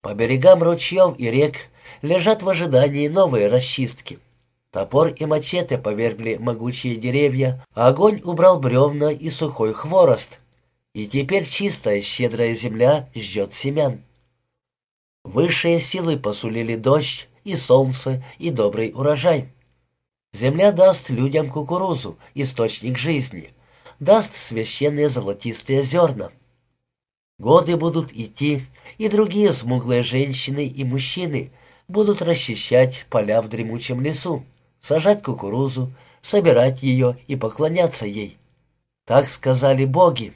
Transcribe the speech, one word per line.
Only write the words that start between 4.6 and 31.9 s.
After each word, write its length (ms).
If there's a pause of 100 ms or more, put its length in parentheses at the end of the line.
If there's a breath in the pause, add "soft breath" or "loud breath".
Топор 360
и 160
мачете 540
повергли 580
могучие 600
деревья, 680 (100)
а 140
огонь 360
убрал 360
брёвна 500
и 200
сухой 420
хворост. 680 (540)
И 140
теперь 420
чистая, 540
щедрая 500
земля 600
ждёт 400
семян. 480 (1200)
Высшие 560
силы 380
посулили 580
дождь, 520 (200)
и 80
солнце, 680 (160 loud breath)
и 120
добрый 440
урожай. 540 (840)
Земля 360
даст 380
людям 400
кукурузу, 680 (160 soft breath)
источник 640
жизни, 560 (440 soft breath)
даст 380
священные 720
золотистые 760
зёрна. 480 (1080)
Годы 380
будут 360
идти, 500 (360 loud breath)
и 100
другие 440
смуглые 500
женщины 640
и 180
мужчины 680 (360 soft breath)
будут 340